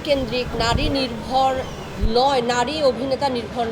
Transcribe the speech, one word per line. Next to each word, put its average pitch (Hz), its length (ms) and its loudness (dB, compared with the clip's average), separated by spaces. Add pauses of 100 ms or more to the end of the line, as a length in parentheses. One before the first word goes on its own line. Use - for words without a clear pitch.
কেন্দ্রিক, 247 440 0 (100)
নারী 233 300 0
নির্ভর 262 640 0 (680)
নয়, 262 240 4
নারী 247 400 0
অভিনেতা 262 460 2
নির্ভর 233 440 -2